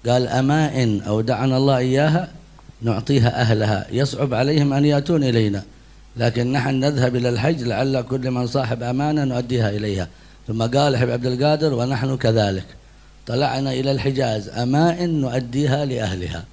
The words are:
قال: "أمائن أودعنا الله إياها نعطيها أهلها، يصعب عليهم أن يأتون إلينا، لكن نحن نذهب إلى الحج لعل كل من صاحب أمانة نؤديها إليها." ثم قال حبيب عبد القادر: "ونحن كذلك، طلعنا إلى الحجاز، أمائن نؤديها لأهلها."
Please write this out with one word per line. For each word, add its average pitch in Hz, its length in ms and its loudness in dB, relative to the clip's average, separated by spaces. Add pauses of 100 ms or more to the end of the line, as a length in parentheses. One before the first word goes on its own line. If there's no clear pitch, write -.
قال: 123 200 2
"أمائن 131 720 2
أودعنا 110 560 0
الله 135 200 4
إياها 147 500 2 (540)
نعطيها 117 600 2
أهلها، 107 500 0
يصعب 135 420 -2
عليهم 143 400 2
أن 143 120 2
يأتون 147 380 2
إلينا، 110 400 2 (540)
لكن 120 340 0
نحن 135 180 0
نذهب 131 460 0
إلى 123 140 0
الحج 127 340 0
لعل 123 380 0
كل 127 300 -4
من 123 160 -2
صاحب 123 360 -2
أمانة 143 400 0
نؤديها 120 460 0
إليها." 101 380 -2 (400)
ثم 110 140 -2
قال 135 360 2
حبيب 120 140 0
عبد 123 140 -4
القادر: 147 480 0
"ونحن 127 440 -2
كذلك، 104 480 2 (640)
طلعنا 131 460 -2
إلى 135 180 -2
الحجاز، 123 580 -2
أمائن 156 720 0
نؤديها 131 640 0
لأهلها." 92 680 -4